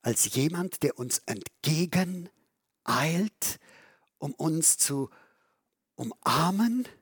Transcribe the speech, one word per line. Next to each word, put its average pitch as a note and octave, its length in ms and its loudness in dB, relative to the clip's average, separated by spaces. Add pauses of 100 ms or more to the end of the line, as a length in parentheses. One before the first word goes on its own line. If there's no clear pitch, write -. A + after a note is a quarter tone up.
als A#2 300 0
jemand, D#3+ 520 0
der C3 160 0
uns B2 260 -2
entgegeneilt, F3 1040 -2 (1900)
um C#3+ 160 -6
uns D#3+ 440 2
zu C#3 320 -2 (880)
umarmen F#3+ 880 0 (160)